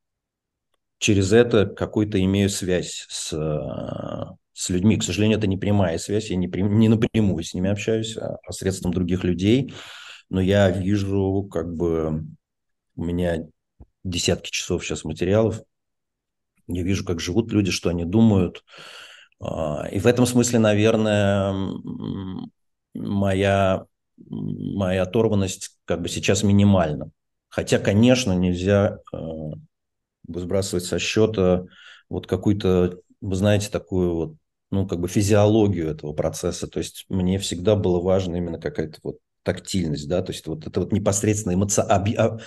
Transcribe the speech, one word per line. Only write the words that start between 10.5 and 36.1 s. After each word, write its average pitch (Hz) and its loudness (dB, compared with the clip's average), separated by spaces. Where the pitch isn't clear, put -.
вижу, 98 0
как 85 -4
бы, 78 -2
у 82 -8
меня 87 -2
десятки 87 -2
часов - -4
щас 78 -8
материалов, 92 0
я 87 -4
вижу, 92 -2
как 85 -4
живут 101 -2
люди, 101 2
что - -2
они 85 -2
думают. 98 4
А, 78 -6
и 98 -4
в 85 -2
этом 120 6
смысле, 120 2
наверное, 104 4
м, 95 -8
моя, 98 0
моя 92 -4
оторванность 101 -2
как 87 -2
бы 82 -6
сейчас - 0
минимальна. 95 4
Хотя, - 0
конечно, 117 4
нельзя, 92 2
э, 80 -10
выбрасывать 90 -4
со 87 -2
счёта 92 2
вот 92 -6
какую-то, 92 0
вы 95 -4
знаете, 104 2
такую 90 -2
вот, 78 -4
ну, 98 -2
как 87 -4
бы 87 -4
физиологию 104 4
этого 76 -10